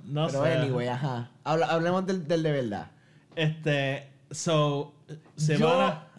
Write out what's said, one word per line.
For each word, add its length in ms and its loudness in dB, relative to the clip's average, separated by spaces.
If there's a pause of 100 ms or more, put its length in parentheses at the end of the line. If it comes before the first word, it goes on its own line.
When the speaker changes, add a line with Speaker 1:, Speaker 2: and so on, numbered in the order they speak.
Speaker 1:
No 240 -2
Speaker 2:
Pero 160 0
Speaker 1:
sé. 80 4
Speaker 2:
anyway, 360 0
ajá. 420 -4 (140)
Habla-, 220 0
hablemos 400 0
del, 220 -2
del 140 0
de 100 2
verdad. 380 -2 (460)
Speaker 1:
Este, 720 0 (220)
so, 640 0 (420)
se 220 2
Speaker 2:
Yo, 100 6
Speaker 1:
van 220 4
a 160 -8 (120)